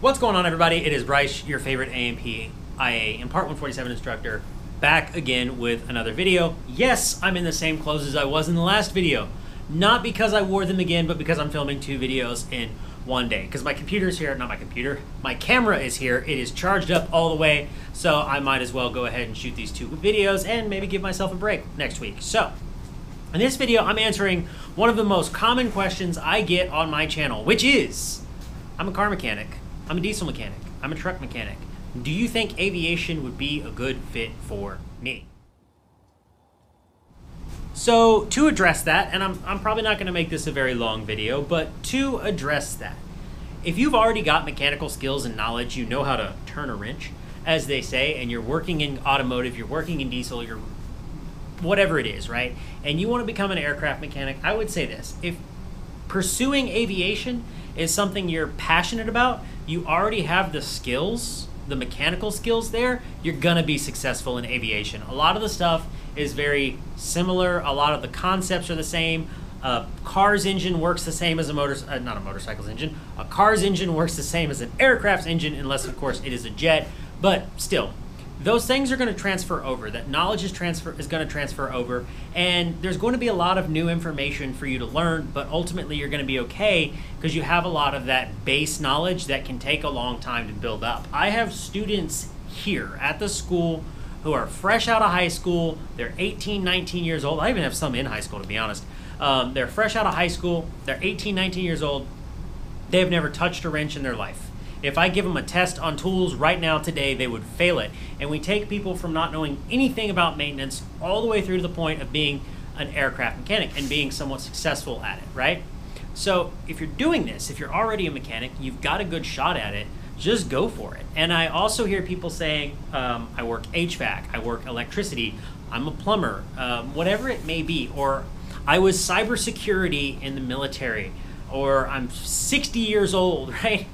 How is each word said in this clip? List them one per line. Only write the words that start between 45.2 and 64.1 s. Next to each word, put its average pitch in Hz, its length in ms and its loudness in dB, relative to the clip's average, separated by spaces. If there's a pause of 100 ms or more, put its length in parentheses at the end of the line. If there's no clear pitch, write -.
and 117 100 -4
knowledge, 117 400 -2
you 123 100 -4
know 127 200 0
how 135 100 2
to 107 160 -2 (140)
turn 147 240 -6
a 113 60 -6
wrench, 107 360 -8 (340)
as 160 220 2
they 135 140 0
say, 139 340 0
and 123 160 -4
you're 120 80 -2
working 156 400 0
in 143 200 -2
automotive, 127 580 2
you're 110 100 -8
working 160 320 -2
in 135 100 -2
diesel, 123 320 -4
you're 110 200 -8 (1000)
whatever 170 400 4
it 117 80 0
is, 101 220 -4
right? 120 260 -2 (300)
And 147 160 0
you 214 80 0
wanna 240 160 2
become 202 260 -2
an 185 60 0
aircraft 147 420 -2
mechanic, 139 460 -6
I 214 100 2
would 220 140 -2
say 156 160 -2
this. - 360 -8
If 170 140 -4 (720)
pursuing 254 640 2
aviation 208 720 0 (320)
is 160 160 0
something 196 380 0
you're 160 180 0
passionate 170 640 2
about, 240 340 2 (220)
you 165 220 -2
already 196 360 2
have 170 280 2
the 151 100 -2
skills, 170 840 -2 (220)
the 139 60 -2
mechanical 160 540 0
skills 226 420 0
there, 247 300 2 (220)
you're 160 100 0
gonna 165 300 4
be 151 140 2
successful 123 600 -2